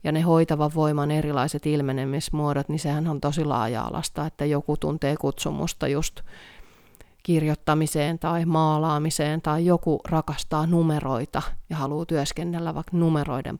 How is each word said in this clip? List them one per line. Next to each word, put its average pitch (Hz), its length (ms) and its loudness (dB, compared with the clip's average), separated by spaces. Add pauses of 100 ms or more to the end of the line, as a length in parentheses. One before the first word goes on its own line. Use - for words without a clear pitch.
Ja 151 60 0
ne 156 100 2
hoitavan 165 540 4
voiman 151 360 2
erilaiset 147 540 0
ilmenemismuodot, 143 1040 0
niin 151 100 -2
sehän 151 280 0
on 147 140 -2
tosi 147 240 0
laaja-alasta, 123 800 -2
että 151 200 -4
joku 147 320 0
tuntee 151 400 -2
kutsumusta 147 720 -4
just 139 340 -2 (1000)
kirjoittamiseen 156 960 0
tai 170 260 0
maalaamiseen, 156 960 2
tai 160 240 0
joku 170 340 2 (100)
rakastaa 156 580 0
numeroita 151 760 0 (280)
ja 165 60 -4
haluaa 147 300 -4
työskennellä 170 680 -2
vaikka 160 220 -4
numeroiden 151 640 0